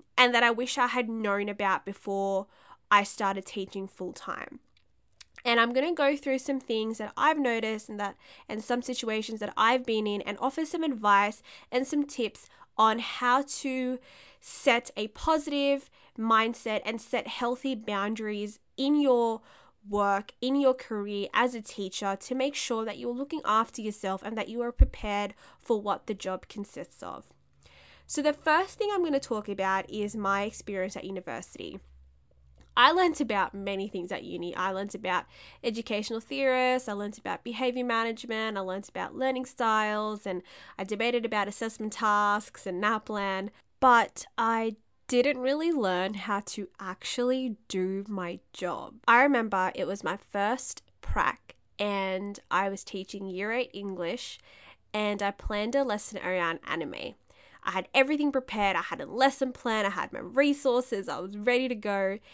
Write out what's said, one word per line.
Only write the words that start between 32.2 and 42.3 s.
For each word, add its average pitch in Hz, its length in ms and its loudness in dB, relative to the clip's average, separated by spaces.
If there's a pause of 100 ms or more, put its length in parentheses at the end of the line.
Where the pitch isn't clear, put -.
I 254 160 10
learnt 339 300 4
about 208 320 0
many 196 340 -4
things 185 240 -8
at - 140 -8
uni. 175 280 -8
I 185 180 -2
learnt 196 220 -6
about 185 300 -2 (400)
educational 220 560 -4
theorists, 254 720 2
I 208 40 -4
learnt 202 240 -6
about - 280 -8
behaviour 247 400 -2
management, 226 720 -2
I 196 40 -4
learnt 190 280 -6
about - 260 -8
learning 262 300 -2
styles, 214 800 0
and 180 160 -4 (360)
I 190 60 -6
debated 226 420 0
about 214 220 0
assessment 214 460 -6
tasks 208 720 2